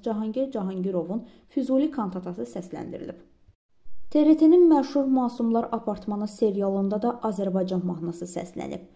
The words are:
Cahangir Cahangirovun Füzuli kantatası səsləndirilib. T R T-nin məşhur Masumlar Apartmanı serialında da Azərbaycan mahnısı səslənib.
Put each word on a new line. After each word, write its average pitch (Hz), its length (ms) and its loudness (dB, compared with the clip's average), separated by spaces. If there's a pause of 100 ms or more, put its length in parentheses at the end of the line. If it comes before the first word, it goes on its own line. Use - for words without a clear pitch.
Cahangir 220 440 -2
Cahangirovun 190 720 -4 (240)
Füzuli 262 420 0
kantatası 185 640 -6
səsləndirilib. - 640 -12 (920)
T 294 140 4
R 311 120 8
T-nin 330 300 8
məşhur 277 400 4
Masumlar 240 640 0
Apartmanı 208 560 -6
serialında 196 760 0
da 240 80 0 (180)
Azərbaycan 185 640 -2
mahnısı 170 380 -8
səslənib. - 540 -10 (140)